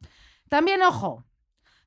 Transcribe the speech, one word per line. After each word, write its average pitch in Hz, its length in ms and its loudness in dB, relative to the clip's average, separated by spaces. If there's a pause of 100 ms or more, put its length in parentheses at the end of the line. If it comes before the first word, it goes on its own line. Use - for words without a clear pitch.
(500)
También, 359 320 0
ojo, 175 420 -2 (640)